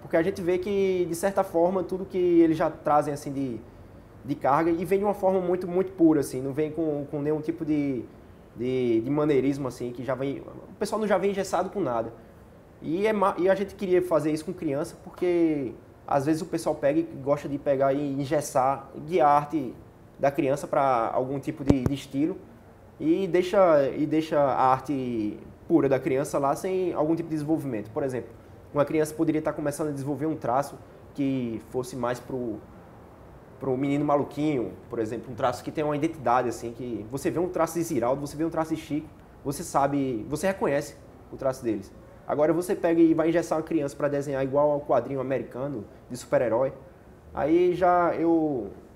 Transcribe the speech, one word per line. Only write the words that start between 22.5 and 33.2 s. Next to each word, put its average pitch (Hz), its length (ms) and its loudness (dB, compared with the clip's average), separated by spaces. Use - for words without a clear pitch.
e 175 300 2
deixa, 175 680 4
e 147 80 0
deixa 156 320 0
a 131 360 4
arte 127 680 -2
pura 143 200 6
da 131 120 4
criança 143 400 0
lá 139 160 2
sem 185 360 -2
algum 156 220 0
tipo 160 140 -4
de 156 80 -4
desenvolvimento. 139 560 -2
Por 151 100 -4
exemplo, 127 280 -6
uma 143 100 4
criança 151 300 0
poderia 156 260 0
tá 156 120 -2
começando 147 360 -4
a 147 40 -4
desenvolver 139 340 -4
um 160 80 -2
traço 139 420 -2
que 127 560 -2
fosse 127 240 -6
mais 123 240 -2
pro, 123 380 -8